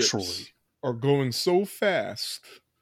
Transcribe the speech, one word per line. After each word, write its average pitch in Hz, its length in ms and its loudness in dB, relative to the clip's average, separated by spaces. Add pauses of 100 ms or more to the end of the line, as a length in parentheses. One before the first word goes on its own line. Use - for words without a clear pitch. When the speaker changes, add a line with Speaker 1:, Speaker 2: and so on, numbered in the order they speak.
(140)
Speaker 1:
Actually. 92 320 -6 (360)
Speaker 2:
are 127 120 -2
going 135 380 2
so 185 340 2
fast 135 800 -2 (360)